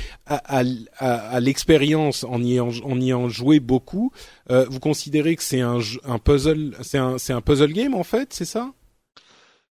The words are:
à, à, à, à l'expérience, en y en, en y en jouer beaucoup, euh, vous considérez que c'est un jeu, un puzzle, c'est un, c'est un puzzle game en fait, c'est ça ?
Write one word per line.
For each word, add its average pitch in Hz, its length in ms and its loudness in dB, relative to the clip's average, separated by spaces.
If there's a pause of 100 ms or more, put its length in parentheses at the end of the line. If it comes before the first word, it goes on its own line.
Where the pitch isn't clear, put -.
(280)
à, 139 320 -2
à, 127 40 2 (360)
à, 127 140 0
à 117 260 -4
l'expérience, 147 840 2
en 120 200 -4
y 123 160 2
en, 120 100 0 (140)
en 127 180 -2
y 127 120 0
en 123 160 0
jouer 127 300 4
beaucoup, 131 520 0 (400)
euh, 127 180 6
vous 131 100 -8
considérez 151 560 0
que - 80 -10
c'est 131 180 -2
un 120 180 0
jeu, 113 260 -6
un 120 140 -4
puzzle, 151 600 2
c'est 135 180 -2
un, 127 180 -2
c'est 131 160 -6
un 120 80 -2
puzzle 147 320 4
game 247 220 0
en 180 80 -2
fait, 254 280 -2
c'est - 140 -8
ça ? 240 280 -8 (1000)